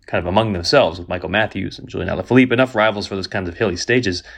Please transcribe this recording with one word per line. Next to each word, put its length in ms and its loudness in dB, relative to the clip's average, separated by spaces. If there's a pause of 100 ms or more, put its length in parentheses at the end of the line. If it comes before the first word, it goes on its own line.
kind 120 -2
of 60 -2
among 280 2
themselves, 440 2
with 100 -12
Michael 220 -6
Matthews 480 -4
and 100 -16
Julian 220 -6
Alaphilippe, 420 4
enough 220 2
rivals 320 2
for 100 -6
those 120 -4
kinds 200 -4
of 80 -8
hilly 220 0
stages, 460 0 (140)